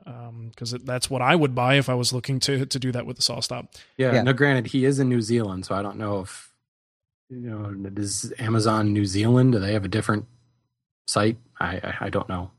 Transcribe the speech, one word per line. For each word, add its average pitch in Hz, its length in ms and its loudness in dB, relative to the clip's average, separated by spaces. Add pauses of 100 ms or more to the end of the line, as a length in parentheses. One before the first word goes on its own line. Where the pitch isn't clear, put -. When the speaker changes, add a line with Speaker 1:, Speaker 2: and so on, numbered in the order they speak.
Speaker 1:
um, 117 500 -14
'cause 120 180 -8
it, 123 120 -10
that's 127 240 -4
what 131 120 -2
I 135 140 6
would 147 180 4
buy 127 220 4
if 139 140 2
I 127 60 2
was 123 180 0
looking 131 280 -2
to, 139 240 0
to 131 140 -4
do 127 140 -2
that 123 120 -4
with 127 120 -10
the - 40 -4
saw - 200 0
stop. - 320 -8 (240)
Speaker 2:
Yeah, 127 160 4
Speaker 3:
Yeah. 120 100 4
Speaker 2:
now 127 80 4
granted, 131 360 4
he 127 180 2
is 139 140 2
in 131 100 2
New 120 120 2
Zealand, 101 440 0
so 98 100 -4
I 95 60 -2
don't 101 160 -8
know 104 240 -4
if, - 300 -14 (800)
you 123 200 -10
know, 107 240 -8 (160)
does 101 500 -6
Amazon 110 540 2
New 104 120 2
Zealand, 120 480 4
do 110 60 2
they 98 140 0
have 107 100 0
a 95 60 -4
different 107 360 0 (800)
site? 110 300 2 (220)
I, 92 180 -4
I, 92 160 -6 (120)
I 98 40 -6
don't 95 200 -4
know. 90 300 -6